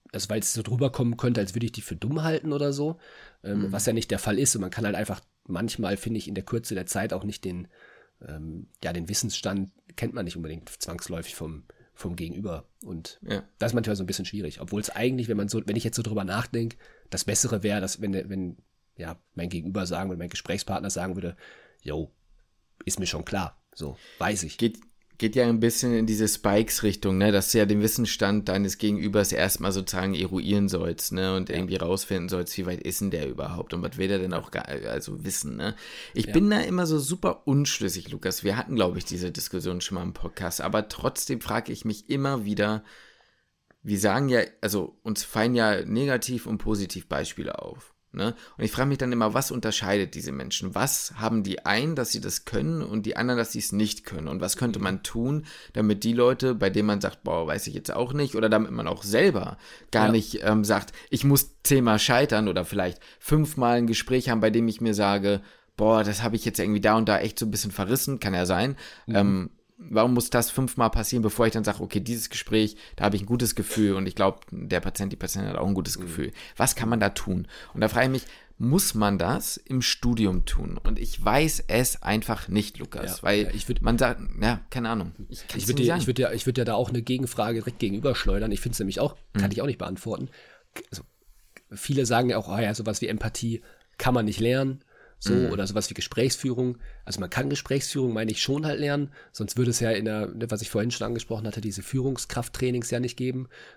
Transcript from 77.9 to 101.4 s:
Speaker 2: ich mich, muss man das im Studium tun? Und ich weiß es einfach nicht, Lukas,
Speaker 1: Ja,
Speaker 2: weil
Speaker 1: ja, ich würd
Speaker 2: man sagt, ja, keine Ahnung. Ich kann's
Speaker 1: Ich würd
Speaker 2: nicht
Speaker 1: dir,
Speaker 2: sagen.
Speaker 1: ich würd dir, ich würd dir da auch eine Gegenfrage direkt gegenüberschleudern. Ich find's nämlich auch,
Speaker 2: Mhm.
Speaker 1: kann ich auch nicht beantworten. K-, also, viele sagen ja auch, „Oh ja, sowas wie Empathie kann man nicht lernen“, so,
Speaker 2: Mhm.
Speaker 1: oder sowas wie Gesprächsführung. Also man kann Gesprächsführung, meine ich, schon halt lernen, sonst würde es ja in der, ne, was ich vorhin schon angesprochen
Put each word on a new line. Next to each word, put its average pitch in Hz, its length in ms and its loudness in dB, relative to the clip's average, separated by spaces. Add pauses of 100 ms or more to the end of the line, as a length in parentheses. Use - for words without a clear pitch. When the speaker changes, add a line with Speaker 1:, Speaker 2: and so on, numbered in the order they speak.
Speaker 2:
ich 131 40 2
mich, 131 120 -2 (360)
muss 147 360 2
man 101 240 4
das 104 380 0
im 131 240 -2
Studium 113 640 2
tun? - 360 0
Und - 160 4
ich - 260 -2
weiß 147 440 4
es - 340 2
einfach 107 460 -2
nicht, 104 300 0
Lukas, - 400 -6
Speaker 1:
Ja, - 40 -14
Speaker 2:
weil 104 220 4
Speaker 1:
ja, - 100 -2
ich 107 140 -4
würd - 140 2
Speaker 2:
man 113 160 4
sagt, 120 220 2 (220)
ja, 120 180 2 (100)
keine 117 180 -4
Ahnung. 98 240 -2 (160)
Ich - 180 -14
kann's - 160 -6
Speaker 1:
Ich 95 60 -2
würd 135 100 0
Speaker 2:
nicht 123 80 4
Speaker 1:
dir, - 0 -
Speaker 2:
sagen. 170 140 2
Speaker 1:
ich 110 80 0
würd 123 100 0
dir, 127 140 2
ich 113 140 -4
würd 127 100 0
dir 123 80 2
da 113 100 -2
auch 120 140 2
eine 120 140 -2
Gegenfrage 117 580 -2
direkt 120 180 -6
gegenüberschleudern. 104 720 2
Ich - 100 -2
find's 120 200 -2
nämlich 98 180 -2
auch, 139 160 0 (200)
Speaker 2:
Mhm. 104 60 2
Speaker 1:
kann 98 120 2
ich 107 100 -2
auch 135 40 0
nicht 131 120 -2
beantworten. 95 500 -6 (460)
K-, - 160 -14
also, - 140 -14 (680)
viele 131 340 0
sagen 123 240 4
ja 98 80 2
auch, 104 100 -6
„Oh 98 100 -2
ja, 110 160 2
sowas 107 260 -2
wie 117 80 -2
Empathie 113 540 -2 (360)
kann 123 160 2
man 117 100 4
nicht 107 160 0
lernen“, 135 400 2 (400)
so, 101 140 4 (120)
Speaker 2:
Mhm. - 40 0
Speaker 1:
oder 98 160 -2
sowas 101 240 -2
wie - 40 -10
Gesprächsführung. 127 840 0 (260)
Also - 160 -8
man - 100 -4
kann 139 200 0
Gesprächsführung, 135 640 -2
meine 110 180 -2
ich, 107 100 -2
schon 147 260 0
halt 147 140 -2
lernen, 143 300 0 (220)
sonst - 240 -6
würde 120 160 4
es - 80 0
ja 113 100 2
in 107 140 2
der, 107 240 -2
ne, 113 220 -6
was 110 120 -4
ich - 80 -10
vorhin 113 220 0
schon 110 160 -4
angesprochen 113 380 -4